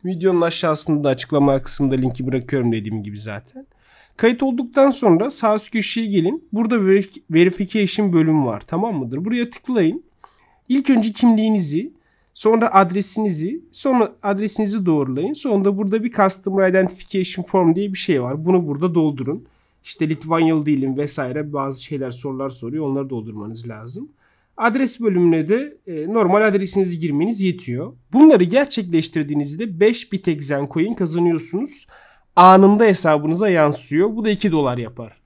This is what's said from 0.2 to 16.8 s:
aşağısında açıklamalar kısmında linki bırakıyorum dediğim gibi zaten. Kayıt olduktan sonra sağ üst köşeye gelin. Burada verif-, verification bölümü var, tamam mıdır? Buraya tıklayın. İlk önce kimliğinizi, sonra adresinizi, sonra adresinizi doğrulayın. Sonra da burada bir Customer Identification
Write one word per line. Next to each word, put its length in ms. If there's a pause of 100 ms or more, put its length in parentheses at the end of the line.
aşağısında 680
açıklamalar 540
kısmında 320
linki 320
bırakıyorum 460
dediğim 300
gibi 160
zaten. 480 (500)
Kayıt 260
olduktan 480
sonra 400
sağ 260
üst 140
köşeye 360
gelin. 460
Burada 240
verif-, 540
verification 840
bölümü 340
var, 200
tamam 320
mıdır? 260
Buraya 260
tıklayın. 540 (640)
İlk 220
önce 220
kimliğinizi, 800 (420)
sonra 380
adresinizi, 880 (120)
sonra 400 (100)
adresinizi 640
doğrulayın. 480
Sonra 300
da 140
burada 260
bir 80
Customer 580
Identification 720